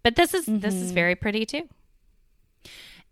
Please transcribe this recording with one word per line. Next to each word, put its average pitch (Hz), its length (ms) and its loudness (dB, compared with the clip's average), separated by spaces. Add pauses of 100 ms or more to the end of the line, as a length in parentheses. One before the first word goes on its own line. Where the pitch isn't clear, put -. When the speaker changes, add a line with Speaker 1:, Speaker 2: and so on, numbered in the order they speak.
Speaker 1:
But 233 140 2
this 349 180 4
is, 349 120 -2
this 208 280 0
is 180 120 -2
Speaker 2:
Mm-hmm. 180 80 -6
Speaker 1:
very 175 200 2
pretty 214 320 -4
too. 302 220 -8 (1400)